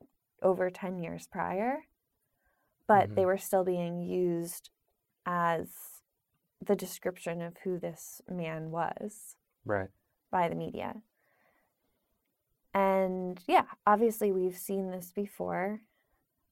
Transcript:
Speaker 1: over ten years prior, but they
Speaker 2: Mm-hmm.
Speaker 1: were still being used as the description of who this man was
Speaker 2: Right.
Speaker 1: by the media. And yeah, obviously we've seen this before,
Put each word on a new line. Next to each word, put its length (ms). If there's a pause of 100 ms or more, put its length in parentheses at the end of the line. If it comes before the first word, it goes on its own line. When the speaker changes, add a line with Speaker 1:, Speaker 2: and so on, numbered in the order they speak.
(420)
Speaker 1:
over 280
ten 300
years 280
prior, 580 (1000)
but 280
they 60
Speaker 2:
Mm-hmm. 40
Speaker 1:
were 120
still 260
being 400
used 680 (560)
as 420 (960)
the 120
description 680
of 220
who 160
this 500
man 420
was 640 (300)
Speaker 2:
Right. 240 (420)
Speaker 1:
by 180
the 60
media. 420 (1800)
And 760
yeah, 180 (220)
obviously 440
we've 260
seen 340
this 200
before, 720 (720)